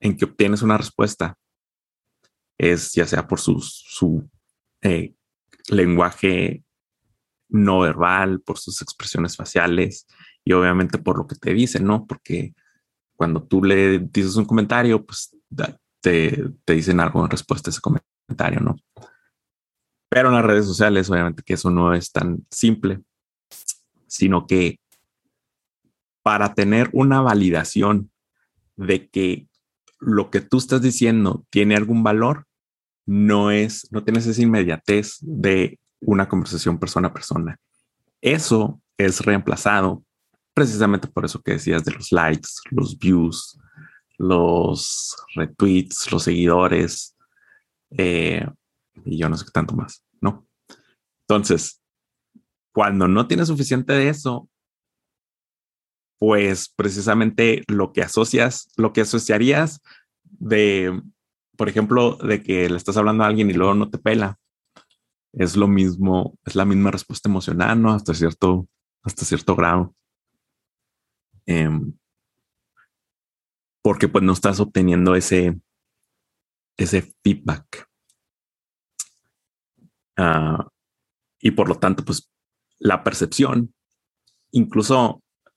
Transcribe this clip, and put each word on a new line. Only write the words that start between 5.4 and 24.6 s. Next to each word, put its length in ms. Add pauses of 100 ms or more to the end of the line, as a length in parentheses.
lenguaje 960 (840)
no 320
verbal, 600
por 180
sus 240
expresiones 540
faciales 720 (380)
y 80
obviamente 460
por 200
lo 80
que 100
te 180
dice, 260
¿no? 260
Porque 480 (640)
cuando 300
tú 160
le 380
dices 360
un 80
comentario, 600
pues, 320 (120)
da-, 300 (220)
te, 500 (140)
te 100
dicen 260
algo 240
en 60
respuesta 400
a 20
ese 80
comentario, 800
¿no? 160 (1300)
Pero 200
en 80
las 80
redes 220
sociales, 440
obviamente 320
que 120
eso 160
no 240
es 180
tan 380
simple, 520 (1040)
sino 400
que 340 (1400)